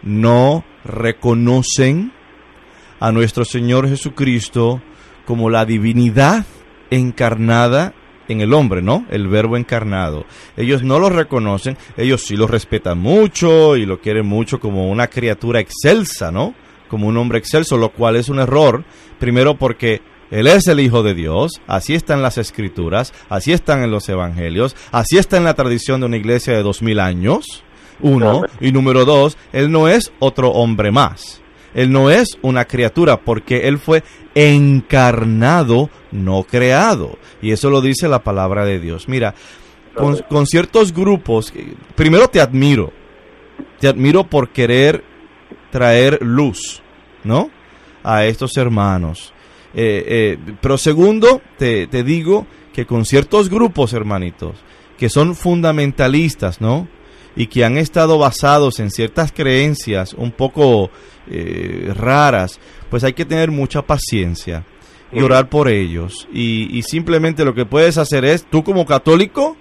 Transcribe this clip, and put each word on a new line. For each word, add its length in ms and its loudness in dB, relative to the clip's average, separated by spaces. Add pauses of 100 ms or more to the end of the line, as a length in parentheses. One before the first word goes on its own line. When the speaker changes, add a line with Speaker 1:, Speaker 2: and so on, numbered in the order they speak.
Speaker 1:
no 600 2 (200)
reconocen 1300 0 (880)
a 120 0
nuestro 320 0
Señor 440 -2
Jesucristo 920 -2 (460)
como 240 -2
la 140 2
divinidad 800 2 (460)
encarnada 1000 0 (360)
en 140 -4
el 100 2
hombre, 300 2
¿no? 280 -2
El 180 -4
verbo 280 0
encarnado. 680 -6 (300)
Ellos 260 0
no 160 0
lo 100 4
reconocen, 680 -2 (200)
ellos 260 0
sí 140 -8
lo 100 2
respetan 520 -4
mucho 760 4
y 100 -2
lo 140 -6
quieren 260 -2
mucho 340 -4
como 300 -4
una 180 -2
criatura 520 -4
excelsa, 720 -2
¿no? 240 -4 (340)
Como 200 -4
un 80 0
hombre 220 -2
excelso, 400 -2
lo 120 0
cual 260 0
es 120 -2
un 100 -4
error. 460 2 (340)
Primero 380 2
porque 460 -2 (280)
Él 160 0
es 220 6
el 120 4
Hijo 220 2
de 120 0
Dios, 520 -4
así 280 -4
está 200 -2
en 80 0
las 160 -2
Escrituras, 760 -6 (180)
así 220 -2
están 300 0
en 80 -2
los 180 -6
Evangelios, 680 -4 (160)
así 260 0
está 200 0
en 60 2
la 100 0
tradición 460 -2
de 60 -4
una 100 -4
iglesia 380 -2
de 80 0
dos 200 -4
mil 180 0
años, 640 -4 (360)
uno. 380 2
Speaker 2:
Amén. 120 -4 (100)
Speaker 1:
Y 120 0
número 340 2
dos, 320 2 (140)
Él 200 0
no 160 4
es 300 2
otro 320 0
hombre 400 0
más. 520 -2 (320)
Él 180 0
no 180 4
es 320 2
una 220 -2
criatura, 540 0
porque 500 -2
Él 100 0
fue 240 0 (840)
encarnado, 1000 2 (200)
no 340 -2
creado. 760 0 (240)
Y 100 -2
eso 180 0
lo 100 4
dice 280 -2
la 160 2
palabra 400 -2
de 160 -2
Dios. 280 -10
Mira, 260 -2 (600)
con, 200 0
Speaker 2:
Amén. 140 -6
Speaker 1:
con 180 2
ciertos 460 2
grupos, 600 -2
eh, 200 -16 (200)
primero 340 4
te 120 2
admiro. 520 2 (880)
Te 80 2
admiro 360 2
por 240 -2
querer 560 2 (680)
traer 520 4
luz, 600 -2 (420)
¿no? 260 0 (520)
A 220 0
estos 320 -4
hermanos. 760 -2 (420)
Eh, 320 -2
eh, 320 0 (220)
pero 180 0
segundo, 640 4 (160)
te, 280 0
te 160 -4
digo 440 0 (260)
que 140 -8
con 180 -2
ciertos 460 2
grupos, 420 0
hermanitos, 640 -6 (400)
que 120 -2
son 260 0
fundamentalistas, 1300 -2
¿no? 280 -2 (480)
Y 100 -2
que 180 0
han 120 0
estado 420 2
basados 600 2
en 100 -4
ciertas 400 -4
creencias 840 -2
un 180 -8
poco, 580 2 (400)
eh, 640 -8
raras, 640 0 (320)
pues 140 -2
hay 80 0
que 140 -8
tener 260 -2
mucha 300 -4
paciencia 840 -4 (480)
y 60 -6
Speaker 2:
Ujú. 80 2
Speaker 1:
orar 220 2
por 200 0
ellos. 640 -4
Y, 440 -4
y 60 -4
simplemente 640 -2
lo 100 0
que 120 -2
puedes 320 2
hacer 260 -2
es, 220 0
tú 180 0
como 220 0
católico 760 0